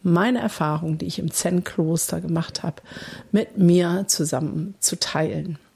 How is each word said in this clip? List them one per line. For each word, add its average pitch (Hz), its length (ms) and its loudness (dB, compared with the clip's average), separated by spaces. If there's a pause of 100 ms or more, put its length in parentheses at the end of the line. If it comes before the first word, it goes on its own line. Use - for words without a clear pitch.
meine 196 360 4
Erfahrung, 156 580 -2
die - 100 -6
ich 165 120 -8
im 170 120 -2
Zen-Kloster 170 880 0
gemacht 165 420 -4
habe, - 180 -6 (520)
mit 214 240 2
mir 180 500 6
zusammen 156 720 -2
zu - 180 0
teilen. 156 600 -4 (160)